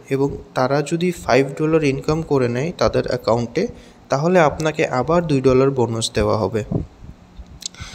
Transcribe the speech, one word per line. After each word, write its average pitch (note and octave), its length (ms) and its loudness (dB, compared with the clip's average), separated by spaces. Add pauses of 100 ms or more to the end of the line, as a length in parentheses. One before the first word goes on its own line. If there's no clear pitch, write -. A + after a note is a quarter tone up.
(100)
এবং C3+ 260 0 (180)
তারা C#3 280 0
যদি E3+ 280 -2
five C3+ 360 2 (120)
dollar D#3 260 2
income C#3+ 380 0
করে C3+ 260 0
নেয় B2+ 300 -4
তাদের A#2 280 0
অ্যাকাউন্টে, A#2+ 600 -2 (420)
তাহলে E3 320 2
আপনাকে D#3 460 0
আবার D#3+ 400 0
দুই C#3+ 140 2
dollar C3 300 4
bonus A#2 440 -2
দেওয়া G#2+ 240 2
হবে। G#2+ 260 -2 (1300)